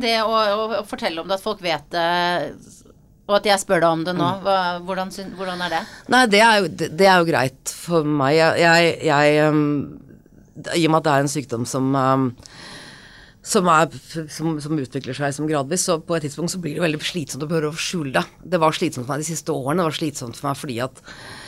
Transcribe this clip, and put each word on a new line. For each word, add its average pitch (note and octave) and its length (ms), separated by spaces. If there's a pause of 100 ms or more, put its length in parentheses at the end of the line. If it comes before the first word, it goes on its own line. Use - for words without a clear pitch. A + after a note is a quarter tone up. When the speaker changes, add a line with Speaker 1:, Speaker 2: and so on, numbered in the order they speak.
Speaker 1:
det A3+ 120 (100)
å, - 20
å, A3 360 (180)
å - 20
fortelle F3+ 400
om F3 60
det, F#3+ 80
at F#3+ 80
folk G#3 180
vet E3 300
det, E3+ 80 (1300)
og G3+ 80
at G3+ 100
jeg G3 140
spør F#3 240
deg E3 100
om E3 80
det E3+ 140
nå, E3 100
Speaker 2:
Mm. F#3 160
Speaker 1:
hva, F#3+ 120 (280)
hvordan F#3 320
syn-, F#3+ 220
hvordan F3+ 260
er F3 80
det? E3 80 (320)
Speaker 2:
Nei, B3+ 220
det G3+ 100
er A3+ 160
jo, F#3 80
det, D3 220 (100)
det G3 80
er F#3 140
jo E3 80
greit C3 420
for E3 320
meg. D3 320
Jeg, D#3+ 240
jeg, E3+ 380 (100)
jeg, D3 400
um, D3 540 (760)
i E3+ 80
og D#3 80
med D#3+ 80
at D#3 80
det D3+ 80
er C#3 80
en C#3+ 80
sykdom B2 380
som, C3 260
um, C3+ 320 (1160)
som F#3 240
er, D#3 240 (400)
som, D#3+ 260
som D3+ 220
utvikler B2+ 320
seg C#3 240
som D3+ 100
gradvis, D3+ 380
så E3 160
på E3 160
et D#3 80
tidspunkt D#3 260
så F#3+ 100
blir D#3 140
det D#3+ 80
veldig D3+ 220
slitsomt D3 400
å D3 40
prøve D#3+ 220
å D#3+ 60
skjule C#3+ 400
det. F3 80 (300)
Det E3+ 60
var D#3 120
slitsomt C#3+ 320
for C#3 100
meg D3+ 80
de D3+ 60
siste D#3+ 240
årene, C#3+ 300
det D#3+ 80
var D3+ 100
slitsomt C#3 380
for C#3+ 100
meg C3+ 100
fordi A#2+ 240
at - 180 (460)